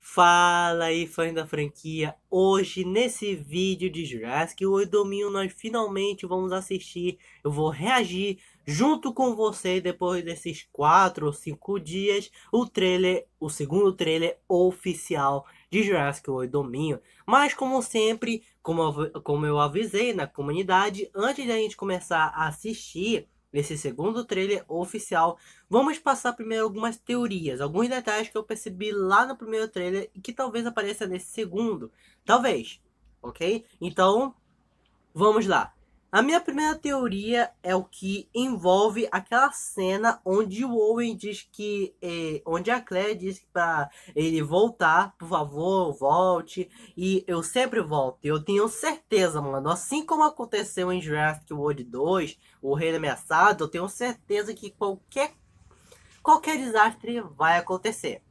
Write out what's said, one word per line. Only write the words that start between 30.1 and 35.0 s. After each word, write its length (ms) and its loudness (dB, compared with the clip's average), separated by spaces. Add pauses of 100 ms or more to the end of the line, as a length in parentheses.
e 60 -20
que 140 -12
talvez 340 -4
apareça 400 -4
nesse 240 -8
segundo. 580 -4 (360)
Talvez, 540 2 (400)
ok? 460 -4 (160)
Então, 540 2 (760)